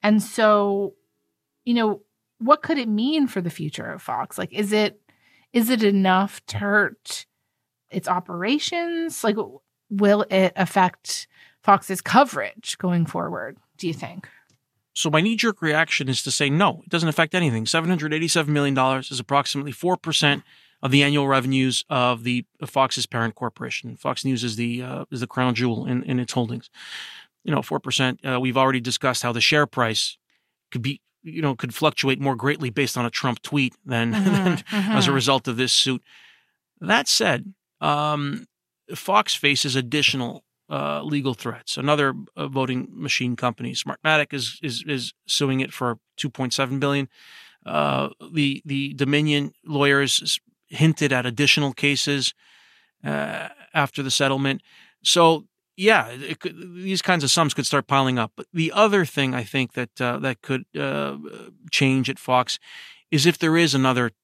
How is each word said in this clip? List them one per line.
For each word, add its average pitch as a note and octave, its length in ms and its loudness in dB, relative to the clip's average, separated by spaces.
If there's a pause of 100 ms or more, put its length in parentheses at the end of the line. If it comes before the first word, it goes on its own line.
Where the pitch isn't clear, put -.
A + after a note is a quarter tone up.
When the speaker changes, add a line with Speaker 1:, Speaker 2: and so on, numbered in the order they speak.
Speaker 1:
And G#3+ 180 4
so, G3+ 720 2 (720)
you A#3+ 80 2
know, A3+ 280 2 (360)
what C#4+ 240 4
could D#4+ 160 -2
it B3 100 -2
mean C4 380 2
for G3 160 -4
the F3 80 -2
future - 420 -10
of - 120 -12
Fox? - 340 -6
Like, - 160 -6
is G3+ 180 -2
it, G#3+ 300 0 (500)
is A#3 180 2
it A#3+ 120 2
enough G3 680 4
to - 100 -6
hurt - 680 0 (640)
its - 180 -6
operations? D4+ 1160 -2
Like, - 140 2 (520)
will G3+ 400 4
it F#3+ 260 4
affect - 720 0 (360)
Fox's F#3+ 380 2
coverage G#3 760 0
going F3 300 2
forward, D3 500 -6 (200)
do F#3+ 100 -6
you D#3+ 60 -2
think? - 360 -14 (640)
Speaker 2:
So - 160 -2
my D#3 120 4
knee-jerk A3 400 0
reaction D#3 460 0
is C3 160 0
to C#3 80 -4
say, C#3 200 0
no, E3+ 320 2
it - 60 -20
doesn't E3 200 0
affect D#3+ 240 0
anything. B2 320 0
Seven D#3+ 240 0
hundred D3+ 240 0
eighty-seven D#3+ 400 0
million C#3+ 220 2
dollars C3 340 2
is C3 100 -6
approximately C#3 520 -2
four F3+ 260 0
percent D3 460 0 (380)
of B2+ 100 0
the C#3 100 6
annual C#3+ 280 2
revenues C3 600 2
of B2 360 0
the, B2 200 -2 (140)
of A#2+ 100 -10
Fox's C3 360 0
parent A2+ 300 -4
corporation. B2 600 -10
Fox C3 300 -6
News B2+ 180 0
is A2+ 140 -4
the, A#2+ 240 -4
uh, C3+ 300 -10
is B2 100 -6
the B2 60 -6
crown B2+ 280 0
jewel A#2 300 0
in, B2 180 -2
in B2+ 160 -2
its B2 140 -6
holdings. A#2+ 360 -2 (760)
You D3+ 100 -2
know, C#3 60 -2
four C#3+ 180 -4
percent, B2+ 460 -2
uh, C3 160 -2
we've B2+ 160 0
already C3 240 2
discussed B2+ 420 -2
how A#2+ 80 -2
the A#2 80 -4
share D3 260 4
price A2+ 520 -2 (540)
could B2 100 -6
be, C3+ 180 -4 (220)
you D#3+ 200 -10
know, C#3+ 140 0
could A#2+ 180 -8
fluctuate C3+ 460 0
more C#3 160 0
greatly C3+ 340 -2
based C3 280 -2
on B2 80 -2
a A#2+ 40 -2
Trump B2 320 -4
tweet C3+ 320 -2 (120)
than, A#2 280 0
<laughs> - 0 -
Speaker 1:
Mm-hmm, F#3+ 300 2
Speaker 2:
than F3+ 140 2
Speaker 1:
mm-hmm. G#3 340 -2
Speaker 2:
as G#3+ 160 2
a C#3 60 2
result C3+ 340 2
of B2 80 -2
this B2 160 0
suit. C3 320 0 (800)
That G#3+ 260 0
said, F#3+ 460 0 (260)
um, D3 680 -2 (480)
Fox G3 400 0
faces C#3 440 0
additional, C3 640 -2 (260)
uh, C#3+ 340 -4
legal C#3+ 300 -2
threats. - 440 -8
Another, C#3+ 360 0 (220)
uh, D3+ 140 -6
voting C3 420 -4
machine B2 460 -4
company, A#2+ 360 -4
Smartmatic, D3 600 -2
is, A#2+ 280 -6
is, A#2+ 240 -8
is C3 280 -6 (120)
suing C3+ 360 0
it C3 100 -4
for A#2+ 260 -4 (200)
two D3 120 -4
point B2+ 220 -4
seven C3+ 280 -2
billion. C#3 280 0 (580)
Uh, C#3+ 440 0 (240)
the, C#3+ 320 0
the C#3 300 -4
Dominion C#3+ 580 0 (120)
lawyers C#3 560 2
s-, - 180 -4 (280)
hinted D3+ 460 2
at B2 100 0
additional C3+ 480 2
cases, C#3+ 600 0 (720)
uh, C#3+ 420 -4 (280)
after C#3+ 260 -2
the C3+ 80 -4
settlement. C3+ 500 0 (440)
So, E3 420 4 (320)
yeah, F#3 320 4
it C#3 300 -10
could, E3+ 160 -10 (200)
these F#3 280 -2
kinds F3 200 2
of C3+ 60 0
sums D#3 240 2
could C#3 140 -4
start C#3 180 0
piling C3+ 320 2
up. A2 180 -2
But - 160 -14
the D#3+ 200 0
other G3+ 340 4
thing C3+ 300 -2
I B2 80 -4
think B2+ 300 -2
that, - 280 -6
uh, B2 180 -2
that C3+ 220 -4
could, C3 240 -4 (100)
uh, C#3+ 420 -4 (520)
change C3 400 2
at C3+ 80 -6
Fox B2+ 400 0 (540)
is D3+ 160 4
if F3 100 2
there D#3+ 180 2
is E3 200 4
another B2+ 360 2 (120)